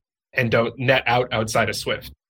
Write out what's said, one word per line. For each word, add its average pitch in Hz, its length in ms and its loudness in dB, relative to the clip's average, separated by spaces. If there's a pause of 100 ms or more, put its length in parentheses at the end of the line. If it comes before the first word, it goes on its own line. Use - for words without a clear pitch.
(320)
and 120 180 0
don't 117 280 2
net 127 280 2
out 123 260 0
outside 110 360 0
of 107 80 -4
swift. - 360 -6 (180)